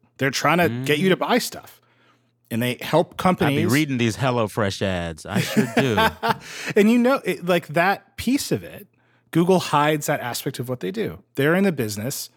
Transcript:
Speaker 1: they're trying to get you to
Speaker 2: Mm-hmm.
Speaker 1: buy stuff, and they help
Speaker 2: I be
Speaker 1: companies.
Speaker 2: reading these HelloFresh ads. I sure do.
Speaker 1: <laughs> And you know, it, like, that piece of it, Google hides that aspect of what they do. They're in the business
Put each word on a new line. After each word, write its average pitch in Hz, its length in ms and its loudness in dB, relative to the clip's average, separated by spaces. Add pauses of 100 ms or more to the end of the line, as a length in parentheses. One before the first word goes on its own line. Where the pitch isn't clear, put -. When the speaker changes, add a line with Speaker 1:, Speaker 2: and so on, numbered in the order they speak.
(180)
Speaker 1:
they're 135 120 0
trying 147 300 2
to 175 80 4 (180)
get 147 140 2
you 190 100 2
to 180 60 0
Speaker 2:
Mm-hmm. - 80 -8
Speaker 1:
buy 185 140 2
stuff, - 420 -10 (720)
and 113 120 -2
they 123 200 -2
help 170 300 0
Speaker 2:
I - 20 -20
be - 40 -20
Speaker 1:
companies. 143 540 2
Speaker 2:
reading 139 260 0
these 117 200 0
HelloFresh 117 640 -2
ads. 87 440 -4
I 98 140 -2
sure - 280 0 (100)
do. 131 200 2 (440)
Speaker 1:
<laughs> - 340 -10
And 208 160 6
you 247 60 4
know, 247 260 2
it, 175 220 -4
like, 175 220 2
that 175 500 0
piece - 340 -2
of 214 100 0
it, 175 260 -16 (420)
Google 175 300 4
hides 151 480 0
that 143 120 0
aspect 120 400 -6
of 123 80 -8
what 127 140 -6
they 180 100 -4
do. 208 320 -6 (120)
They're 147 200 4
in 196 80 4
the 196 80 4
business 113 640 -4